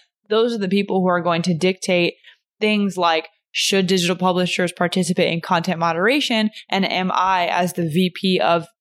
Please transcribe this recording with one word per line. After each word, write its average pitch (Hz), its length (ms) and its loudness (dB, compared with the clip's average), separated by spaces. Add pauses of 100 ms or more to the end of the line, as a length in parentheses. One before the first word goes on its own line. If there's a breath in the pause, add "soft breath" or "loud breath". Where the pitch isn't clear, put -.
(280 soft breath)
those 226 240 0
are 226 60 -6
the 196 100 -2
people 196 320 0
who 180 80 2
are 175 140 0
going 170 200 0
to 180 120 0
dictate 180 600 0 (460 loud breath)
things 202 380 0
like, 165 300 0 (240)
should 196 340 0
digital 175 300 0
publishers 180 560 0
participate 175 600 0
in 165 80 -2
content 170 380 -2
moderation? 214 720 0 (180 loud breath)
And 190 160 0
am 185 300 -2
I, 180 320 0
as 175 280 -2
the 170 140 -4
V 180 240 0
P 185 280 -2
of 165 260 0 (140)